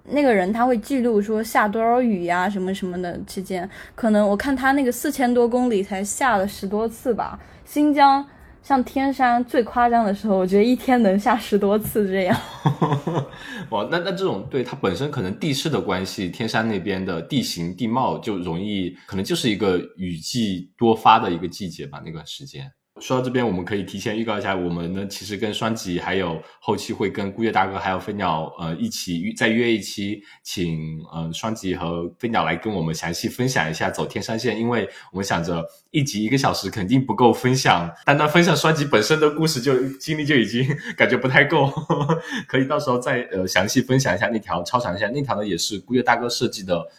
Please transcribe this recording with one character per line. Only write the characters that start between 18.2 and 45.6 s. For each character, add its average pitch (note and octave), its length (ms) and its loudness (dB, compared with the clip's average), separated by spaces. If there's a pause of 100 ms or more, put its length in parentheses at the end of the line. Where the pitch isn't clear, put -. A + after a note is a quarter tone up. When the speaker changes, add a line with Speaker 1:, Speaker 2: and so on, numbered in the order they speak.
Speaker 2:
容 E2+ 200 -4
易， F#2+ 380 -4 (100)
可 - 120 -10
能 F#2+ 80 -2
就 F3 100 -2
是 C3+ 140 0
一 G2+ 80 2
个 F#2 200 2 (200)
雨 F2 200 -6
季 F#2+ 600 -4
多 A2+ 180 4
发 A2+ 240 6
的 A2 100 -2
一 E2+ 80 -2
个 F2+ 80 -6
季 F2+ 220 -8
节 D#2+ 180 -12
吧， C#2+ 200 -14
那 E2+ 40 -14
段 D#2 160 -12
时 - 200 -16
间。 - 260 -16 (300)
说 B2+ 160 0
到 B2 60 0
这 B2+ 60 -6
边， B2 160 0
我 G#2+ 60 0
们 F2+ 140 -4
可 G#2+ 100 -4
以 G2 60 -2
提 F#2 160 -10
前 G#2+ 200 -4
预 A2+ 60 -2
告 A2 140 -2
一 G2+ 40 -4
下， G2 140 0
我 F2+ 140 -2
们 E2+ 240 -4
呢， G2 140 -6
其 - 180 -12
实 G#2 100 -8
跟 G#2 160 -2
双 A2 220 -2
吉 F#2 260 -4
还 F2+ 140 -4
有 F2 260 -2 (200)
后 G#2 180 -2
期 - 160 -6
会 G2 160 -2
跟 G2 240 -6
孤 A2+ 80 -8
月 A2 100 0
大 F#2+ 140 2
哥 F#2+ 120 -6
还 F#2+ 120 -4
有 F#2 100 -2
飞 G#2 140 -8
鸟， D#2+ 460 -2
呃， E2 160 -4
一 A2+ 120 -4
起 E2+ 320 -6
约-， G#2+ 160 -4
再 A#2+ 120 0
约 A#2 260 2
一 G#2+ 60 0
期， G2+ 420 -8 (220)
请， D#2+ 680 -6
呃， E2 220 -6
双 A2 220 -6
吉 F#2 200 -4
和 E2+ 320 -4 (120)
飞 A#2 100 -2
鸟 F#2+ 160 2
来 E2 100 0
跟 G#2+ 160 -4
我 F2+ 120 -2
们 D#2+ 100 -2
详 E2 180 -6
细 - 160 -4
分 B2+ 220 -2
享 D#2+ 200 0
一 D#2+ 40 -4
下 F#2+ 160 -2
走 - 160 -4
天 - 160 -6
山 A2+ 160 -4
线， A2+ 200 -2
因 A#2 120 -2
为 A2 180 0 (240)
我 F2+ 60 -10
们 G2+ 80 -2
想 F2 180 0
着 E2+ 220 -2 (240)
一 D3+ 140 0
集 G#2+ 200 -2
一 A2 60 0
个 C3+ 80 2
小 B2+ 160 2
时 F#2 160 -6
肯 F#2+ 180 -4
定 B2+ 160 4
不 A#2 120 -2
够 A#2 180 8
分 B2+ 220 2
享， F2+ 340 4 (160)
单 C#3+ 100 6
单 D3+ 140 2
分 F3 140 8
享 D#3 120 4
双 D#3 180 4
吉 C#3+ 120 0
本 A2 160 6
身 D#3 180 4
的 D3+ 120 6
故 D#3 160 2
事 D3 120 -2
就， C3 160 2 (220)
精 D#3 180 -6
力 D3+ 80 -2
就 D3 120 4
已 A2+ 100 6
经 A#2 180 0 (180)
<laughs> A3+ 140 -10
感 A2 140 4
觉 A#2+ 80 4
不 C3 100 0
太 C3 160 6
够， C#3 300 2 (360)
<laughs> E3 380 -4
可 C3+ 120 0
以 C3+ 60 2
到 C#3+ 140 0
时 C#3 120 0
候 B2 80 2
再， B2 320 -2
呃， F#2 160 -2
详 G2 200 2
细 A#2 140 0
分 C3 180 2
享 G2+ 140 2
一 G2 60 -2
下 G#2+ 80 4
那 A2+ 100 0
条 F2+ 240 -4
超 - 180 -2
长 F2+ 160 -4
线。 G#2 160 -2
那 C#3+ 120 -4
条 A#2+ 120 -4
呢， G#2 100 -4
也 F2+ 120 -2
是 G2+ 220 -6